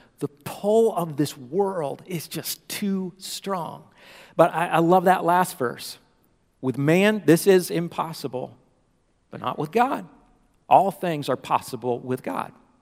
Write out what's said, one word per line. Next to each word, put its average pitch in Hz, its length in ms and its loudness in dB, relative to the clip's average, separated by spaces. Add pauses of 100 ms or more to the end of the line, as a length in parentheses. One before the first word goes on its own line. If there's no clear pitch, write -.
(180)
the 143 100 -6
pull 214 680 0
of 170 220 -4
this 147 200 -2
world 151 680 -4
is 175 200 -8
just - 420 -10
too 190 480 -4
strong. 175 680 -10 (520)
But 165 160 6
I, 170 140 -2
I 165 120 2
love 175 260 4
that 180 200 4
last 175 340 0
verse. - 400 -8 (600)
"With 131 160 -4
man, 185 480 2
this 165 220 4
is 185 240 4
impossible, 165 840 -6 (760)
but - 100 -14
not - 180 -4
with 156 120 -6
God. 240 380 -2 (600)
All 175 220 6
things 160 380 -4
are 127 80 0
possible 123 640 -2
with 127 220 -6
God." - 300 -8 (300)